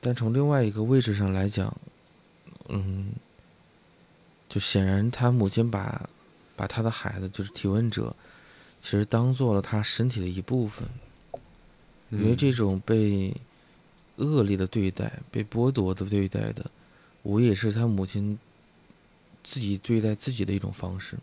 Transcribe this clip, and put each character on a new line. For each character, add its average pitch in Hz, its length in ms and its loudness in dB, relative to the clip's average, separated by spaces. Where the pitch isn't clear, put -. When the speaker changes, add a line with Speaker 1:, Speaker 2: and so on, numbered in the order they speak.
Speaker 1:
但 123 80 2
从 117 200 0
另 139 120 4
外 143 160 4
一 107 80 2
个 107 120 -4
位 127 180 4
置 110 140 2
上 98 180 2
来 95 160 2
讲， 101 260 -2
嗯， 98 420 -2
就 101 100 -2
显 98 240 2
然 98 260 2
他 123 200 2
母 117 180 4
亲 117 220 2
把， - 400 -4
把 - 120 -4
他 113 160 -4
的 113 80 2
孩 98 280 -6
子， 95 120 -6
就 98 120 -6
是 98 100 -6
提 - 140 -4
问 110 240 2
者， - 240 -4
其 - 80 -8
实 104 120 2
当 117 300 2
做 127 220 2
了 98 80 2
他 107 200 -2
身 113 240 0
体 117 140 -2
的 90 80 -4
一 92 140 -6
部 123 260 0
分。 - 180 -10
Speaker 2:
嗯。 107 100 -2
Speaker 1:
因 107 80 4
为 123 80 4
这 135 160 2
种 101 320 2
被 104 500 2
恶 143 260 2
劣 101 160 2
的 95 80 2
对 95 240 0
待， 107 300 -6
被 110 120 -4
剥 117 300 0
夺 95 220 2
的 98 100 -6
对 98 240 0
待 107 240 -2
的， - 180 -10
无 101 180 0
疑 123 60 6
也 107 80 6
是 104 180 -2
他 113 140 0
母 98 180 2
亲 104 340 -4
自 - 160 -8
己 101 200 -2
对 113 240 2
待 107 120 2
自 - 160 -6
己 110 140 -2
的 101 80 -2
一 98 60 0
种 98 120 -4
方 92 300 -8
式。 - 220 -12